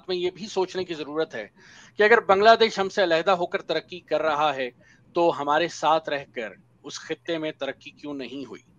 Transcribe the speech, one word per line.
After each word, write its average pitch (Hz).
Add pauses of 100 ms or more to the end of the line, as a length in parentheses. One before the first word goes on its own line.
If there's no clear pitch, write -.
में 185
ये 180
भी 175
सोचने 185
की 170
ज़रूरत 151
है 107 (460)
कि 208
अगर 220
बांग्लादेश 220
हमसे 196
अलहदा 170
होकर 180
तरक्की 170
कर 151
रहा 151
है, 131 (440)
तो 170
हमारे 147
साथ 160 (100)
रहकर 127 (260)
उस -
खित्ते 165
में 156
तरक्की - (100)
क्यों 147
नहीं 131
हुई? 104 (160)